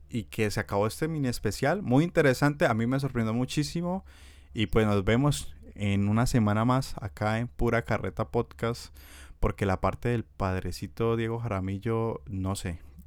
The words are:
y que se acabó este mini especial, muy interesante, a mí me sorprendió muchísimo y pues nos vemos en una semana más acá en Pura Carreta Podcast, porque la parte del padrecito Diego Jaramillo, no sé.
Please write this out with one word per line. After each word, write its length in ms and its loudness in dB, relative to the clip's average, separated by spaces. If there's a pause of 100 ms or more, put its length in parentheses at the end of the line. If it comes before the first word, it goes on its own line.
y 140 -4
que 260 -2
se 100 -2
acabó 280 0
este 200 -2
mini 200 -2
especial, 560 0
muy 200 6
interesante, 600 4
a 80 4
mí 140 0
me 120 0
sorprendió 320 -2
muchísimo 720 -2 (520)
y 120 0
pues 200 4
nos 180 2
vemos 480 2 (220)
en 340 0
una 160 4
semana 400 4
más 340 0
acá 380 -2
en 100 -4
Pura 360 0
Carreta 460 -2
Podcast, 680 -4 (440)
porque 280 2
la 140 0
parte 280 0
del 140 0
padrecito 920 -2
Diego 240 -2
Jaramillo, 880 -2
no 280 -2
sé. 240 -6 (280)